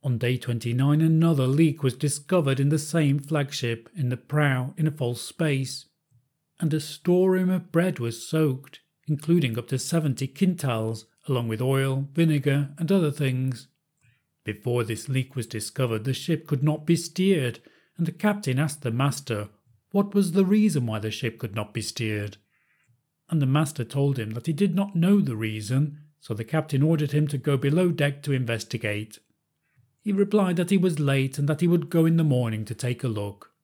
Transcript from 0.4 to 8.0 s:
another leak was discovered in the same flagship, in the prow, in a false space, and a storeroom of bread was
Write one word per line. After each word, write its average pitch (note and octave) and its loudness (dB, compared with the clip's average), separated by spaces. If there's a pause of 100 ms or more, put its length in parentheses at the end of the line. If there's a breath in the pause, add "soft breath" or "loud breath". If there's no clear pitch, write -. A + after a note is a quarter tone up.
another D#3+ 4
leak C#3+ 2
was B2+ 2
discovered C#3+ -2
in C#3 2
the D#3 0
same D3 0
flagship, C#3 -4
in C3+ -2
the B2 -2
prow, C#3 0
in D#3 0
a D3+ 0
false A#2+ -4
space, C#3 -4 (760)
and D#3 0
a D#3 0
storeroom F#3 2
of F3+ -2
bread E3+ 0
was A#2 -6